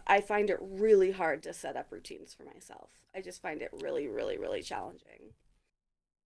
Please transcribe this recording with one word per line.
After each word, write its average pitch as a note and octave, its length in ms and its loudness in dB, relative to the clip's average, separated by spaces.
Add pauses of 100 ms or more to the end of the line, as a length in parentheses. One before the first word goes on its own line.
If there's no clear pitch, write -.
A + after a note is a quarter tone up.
I G3+ 140 6
find G#3 280 0
it - 120 0
really F#3+ 500 6
hard D#3+ 320 0
to D#3+ 100 -10
set C3+ 220 -8
up B2+ 160 -8
routines - 420 -16
for - 120 -20
myself. - 440 -20 (260)
I F#3+ 60 -10
just F#3 220 -14
find D#3 180 -6
it - 80 -8 (120)
really, C#3+ 260 -4
really, G#2 320 -4
really F#2 240 -6
challenging. - 680 -12 (920)